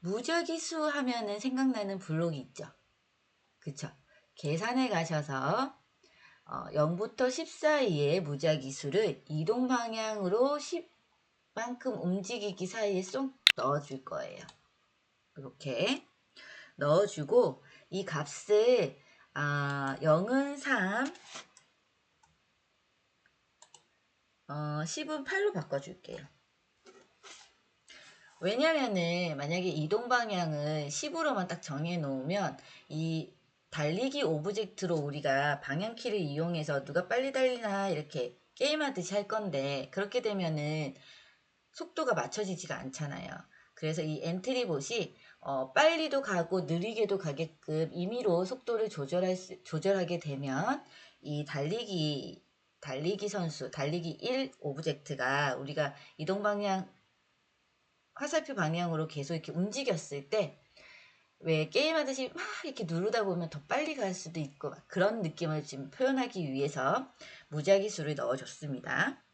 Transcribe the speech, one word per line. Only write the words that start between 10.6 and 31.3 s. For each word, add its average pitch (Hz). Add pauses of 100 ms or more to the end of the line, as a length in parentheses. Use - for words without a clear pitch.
움직이기 190
사이에 202
쏙 262 (220)
넣어줄 135
거예요. - (920)
이렇게 147 (680)
넣어주고 160 (280)
이 190
값을, 208 (360)
아, 143
영은 240
삼, 247 (3500)
어, 151
십은 302
팔로 381
바꿔줄게요. - (2250)
왜냐면은 185
만약에 170
이동 160
방향을 160
십으로만 294